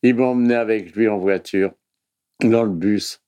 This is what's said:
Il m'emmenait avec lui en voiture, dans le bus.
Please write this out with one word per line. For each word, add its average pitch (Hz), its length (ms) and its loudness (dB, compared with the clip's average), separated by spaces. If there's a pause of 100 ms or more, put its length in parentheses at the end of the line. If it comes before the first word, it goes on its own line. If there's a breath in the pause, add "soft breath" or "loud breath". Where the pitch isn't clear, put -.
Il 123 140 4
m'emmenait 123 380 2
avec 110 420 -2
lui 110 120 2
en 104 100 -2
voiture, 95 540 -2 (680)
dans 117 220 2
le 110 80 -2
bus. 95 580 -4